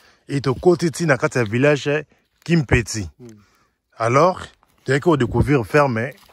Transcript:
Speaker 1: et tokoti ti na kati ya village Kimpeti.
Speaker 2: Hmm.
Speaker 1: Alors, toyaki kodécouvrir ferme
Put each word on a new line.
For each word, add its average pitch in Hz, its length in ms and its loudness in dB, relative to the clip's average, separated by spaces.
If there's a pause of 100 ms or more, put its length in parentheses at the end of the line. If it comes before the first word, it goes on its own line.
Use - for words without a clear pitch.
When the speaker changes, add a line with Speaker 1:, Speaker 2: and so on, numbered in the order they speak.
(260)
Speaker 1:
et 139 140 -4
tokoti 170 500 0
ti 175 140 -4
na 147 120 4
kati 147 200 -2
ya 123 80 2
village 143 600 0 (380)
Kimpeti. 120 720 -2
Speaker 2:
Hmm. 127 100 -20 (720)
Speaker 1:
Alors, 139 440 0 (420)
toyaki 135 260 -2
kodécouvrir 120 560 0
ferme 131 480 0 (200)